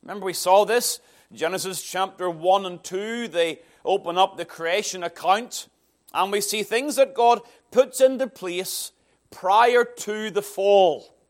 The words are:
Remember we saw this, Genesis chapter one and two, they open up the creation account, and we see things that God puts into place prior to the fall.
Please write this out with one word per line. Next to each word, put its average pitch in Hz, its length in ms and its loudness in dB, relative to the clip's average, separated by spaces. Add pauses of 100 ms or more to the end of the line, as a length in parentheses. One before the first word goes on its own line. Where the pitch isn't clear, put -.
Remember 196 240 -10
we 180 80 -6
saw 190 320 4
this, 233 340 -2 (320)
Genesis 165 500 -6
chapter 185 460 -4
one 185 380 0
and 175 180 -12
two, 220 440 -8
they 165 320 -2 (220)
open 170 360 -2
up 196 180 2
the 170 80 -10
creation 180 580 -6
account, 180 680 -4 (440)
and 185 180 -2
we 208 120 -2
see 214 200 -4
things 247 340 -4
that 269 180 0
God 233 260 4 (300)
puts 262 320 2
into 262 240 2
place 180 680 -8 (380)
prior 233 540 4
to 214 460 -8
the 190 120 -4
fall. 196 720 2 (140)